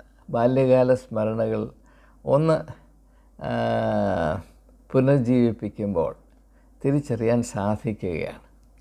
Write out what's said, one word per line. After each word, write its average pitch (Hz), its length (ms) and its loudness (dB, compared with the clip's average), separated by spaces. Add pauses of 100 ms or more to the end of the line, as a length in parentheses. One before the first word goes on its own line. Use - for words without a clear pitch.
(300)
ബാല്യകാല 127 640 4
സ്മരണകൾ 110 680 -2 (640)
ഒന്ന്, 156 320 2 (840)
ആ, - 120 -6 (1400)
പുനർജീവിപ്പിക്കുമ്പോൾ 117 1200 0 (720)
തിരിച്ചറിയാൻ 120 600 0
സാധിക്കുകയാണ്. 104 1000 -4 (380)